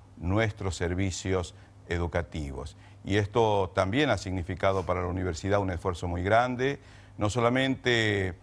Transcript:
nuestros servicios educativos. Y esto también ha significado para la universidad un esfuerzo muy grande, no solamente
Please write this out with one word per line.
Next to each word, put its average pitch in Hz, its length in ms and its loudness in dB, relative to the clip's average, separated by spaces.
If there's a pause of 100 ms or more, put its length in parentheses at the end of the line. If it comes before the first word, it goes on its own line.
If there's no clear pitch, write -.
(160)
nuestros 98 640 -2
servicios 92 760 -2 (360)
educativos. 82 880 -4 (260)
Y 95 140 2
esto 104 580 2
también 113 340 2
ha 107 80 2
significado 95 680 -2
para 90 160 0
la 90 60 -2
universidad 92 520 0
un 95 120 -2
esfuerzo 90 360 -4
muy 90 160 -4
grande, 123 560 2 (380)
no 104 120 0
solamente 117 1120 2